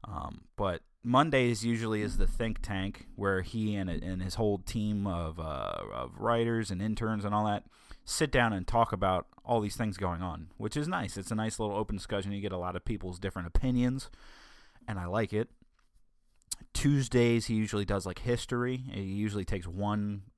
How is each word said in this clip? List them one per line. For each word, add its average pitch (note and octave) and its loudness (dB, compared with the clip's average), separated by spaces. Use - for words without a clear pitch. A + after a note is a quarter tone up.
Um, - -10
but F#2 0
Mondays B2 4
usually A2+ 0
is - -2
the F#2+ 6
think A2 0
tank G2 -4
where G2 0
he G#2+ -2
and, F#2+ -2
and F#2 -4
his F#2 -4
whole G#2 2
team G#2 -2
of, E2+ -4
uh, B1 -6
of B1 -8
writers A#2 2
and F#2+ -2
interns A2 -2
and G#2 0
all G#2+ 2
that G#2 -2
sit - 0
down A#2+ 6
and F#2 -2
talk A#2 4
about F#2 2
all A#2 4
these G#2 -2
things G#2+ -2
going F2 -2
on, E2 -6
which G#2 -4
is D3 0
nice. E3 -2
It's G2 -6
a A#2 -2
nice A2 -2
little G#2 0
open G#2 -2
discussion. G2 -4
You G2+ -4
get G2+ -2
a F#2 -4
lot F2+ -4
of F2+ -8
people's F#2 -4
different F2+ -4
opinions, B2 2
and G#2 -6
I F2 -4
like G2+ 0
it. G#2+ 0
Tuesdays, A#2+ 4
he A#2 0
usually G#2+ 2
does, G2 0
like, F#2 -6
history. B2 -2
He G2 -4
usually G2+ -2
takes F2+ -4
one G2+ -2